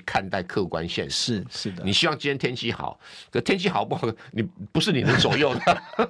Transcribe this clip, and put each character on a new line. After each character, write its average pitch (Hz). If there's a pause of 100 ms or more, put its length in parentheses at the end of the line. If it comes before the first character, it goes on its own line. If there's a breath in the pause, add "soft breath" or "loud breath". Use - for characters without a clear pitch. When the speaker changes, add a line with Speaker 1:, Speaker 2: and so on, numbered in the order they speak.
Speaker 1:
看 98
待 95
客 92
观 82
现 80
实。 110
Speaker 2:
是， -
是 -
的。 87
Speaker 1:
你 95
希 170
望 156
今 143
天 139
天 127
气 117
好， - (340 loud breath)
可 -
天 -
气 185
好 107
不 127
好， 123 (220 loud breath)
你， 110 (280)
不 160
是 202
你 135
能 131
左 -
右 139
的。 - (280)